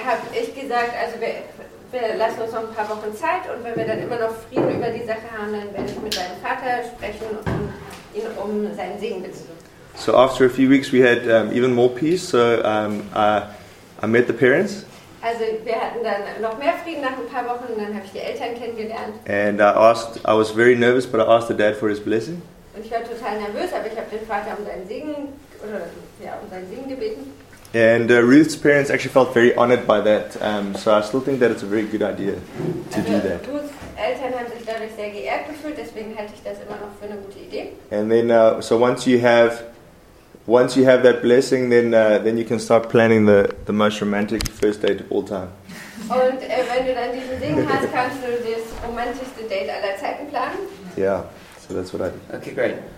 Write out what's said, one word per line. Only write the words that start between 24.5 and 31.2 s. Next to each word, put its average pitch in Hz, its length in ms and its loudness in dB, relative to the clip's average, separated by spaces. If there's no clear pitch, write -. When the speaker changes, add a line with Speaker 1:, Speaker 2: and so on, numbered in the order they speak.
Speaker 1:
um 208 80 -8
seinen 185 220 -10
Segen, 285 240 -10
oder, 196 300 -10
ja, - 180 -12
um 202 80 -14
seinen 185 200 -12
Segen 262 180 -12
gebeten. 262 460 -8
Speaker 2:
And, 113 360 4
uh, 123 140 8
Ruth's 147 320 8
parents 143 340 4
actually 131 240 -2
felt 127 200 4
very 120 220 6
honored 120 300 4
by 104 160 4
that, 104 400 2
um, 101 340 -2
so 110 160 0
I 107 100 6
still 131 200 -2